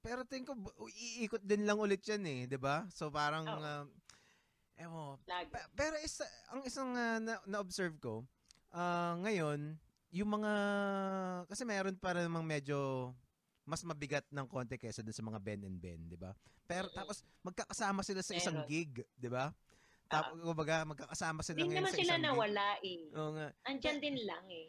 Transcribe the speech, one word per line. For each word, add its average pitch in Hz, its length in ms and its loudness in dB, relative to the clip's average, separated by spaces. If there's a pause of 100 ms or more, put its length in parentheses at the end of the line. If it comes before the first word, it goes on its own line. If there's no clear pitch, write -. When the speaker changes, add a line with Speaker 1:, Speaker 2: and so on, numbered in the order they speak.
Speaker 1:
pero 240 240 -4
tingin 254 220 -6
ko, 277 80 -4
bu-, 196 180 -8 (160)
iikot 226 540 -2
din 208 220 6
lang 208 120 6
ulit 202 260 4
yan, 208 220 0
eh, 139 220 0
di 135 100 0
ba? 139 320 2
So, 160 220 -4
parang, 151 340 2
Speaker 2:
Oo. 156 160 -2
Speaker 1:
um, 147 260 -4 (920)
ewan 165 180 -10
ko. 147 200 -8 (120)
Speaker 2:
Lagi. 180 240 -2
Speaker 1:
Pe-, - 240 -8
pero 302 240 2
isa, 302 260 -4 (240)
ang 262 160 -6
isang, 262 300 -2
ah, 233 240 4
na, 226 160 0 (100)
na-observe 185 540 -2
ko, 117 260 -4 (460)
ah, 175 500 2
ngayon, 156 560 2 (340)
yung 202 220 0
mga, 214 200 2 (960)
kasi 202 160 -6
meron 196 320 2
pa 185 180 -2
namang 170 300 2
medyo 139 680 2 (520)
mas 160 220 -4
mabigat 147 420 0
ng 143 200 -2
konti 123 280 -2
kaysa 113 300 -6
dun 110 100 -6
sa - 80 -6
mga 110 160 -4
Ben 101 240 -4
and 95 160 -6
Ben, 87 260 -8
di 85 120 -10
ba? 92 160 -8 (320)
Pero 185 240 -4
Speaker 2:
Mm-mm. - 80 -12
Speaker 1:
tapos, 196 260 -8 (180)
magkakasama 196 640 0
sila 190 180 -2
sa 185 120 -4
isang 175 240 2
Speaker 2:
Meron. 143 160 -2
Speaker 1:
gig, 156 180 0 (220)
di 123 160 -6
ba? 127 240 0 (560)
Tap-, 156 240 2
Speaker 2:
Ah. - 20 -10
Speaker 1:
kumbaga, 160 500 2
magkakasama 156 560 -4
sila 170 200 -2
Speaker 2:
Hindi 339 80 4
Speaker 1:
ngayon 370 160 4
Speaker 2:
naman 381 80 4
Speaker 1:
sa - 80 2
Speaker 2:
sila 349 80 6
Speaker 1:
isang 339 100 6
gig. 311 80 2
Speaker 2:
nawala, 208 420 4 (120)
eh. 180 200 -6 (120)
Speaker 1:
Oo 156 180 -2
nga. 156 160 -4 (160)
Speaker 2:
Andyan 277 320 0
Speaker 1:
Pe-, 285 80 -2
Speaker 2:
din 285 220 0
lang, 180 240 -4
eh. 165 200 -12